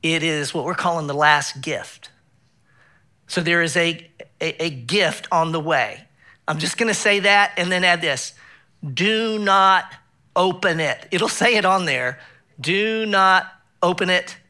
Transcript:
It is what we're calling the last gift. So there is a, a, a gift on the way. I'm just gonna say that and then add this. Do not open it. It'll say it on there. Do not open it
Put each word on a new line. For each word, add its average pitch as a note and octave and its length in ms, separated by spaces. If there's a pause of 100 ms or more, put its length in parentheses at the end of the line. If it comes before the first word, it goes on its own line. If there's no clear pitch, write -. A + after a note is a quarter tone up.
It D#3+ 220
is D3+ 280
what D3+ 120
we're E3+ 100
calling E3+ 320
the C#3+ 80
last D3 460
gift. C3 500 (1160)
So - 120
there E3+ 220
is E3 140
a, E3+ 320 (320)
a, D#3+ 240
a E3+ 60
gift D3 600
on E3 220
the E3 80
way. C#3+ 440 (440)
I'm D#3 100
just D#3 180
gonna A3+ 180
say G3+ 260
that G3+ 360
and F3+ 140
then F3+ 140
add F3 160
this. C#3+ 340 (580)
Do A3 460
not F#3+ 540 (420)
open F3+ 460
it. C#3+ 320
It'll G3 160
say A#3 280
it G#3 80
on F#3+ 200
there. B2+ 340 (420)
Do G#3+ 460
not F#3+ 400 (360)
open F3+ 280
it - 260 (120)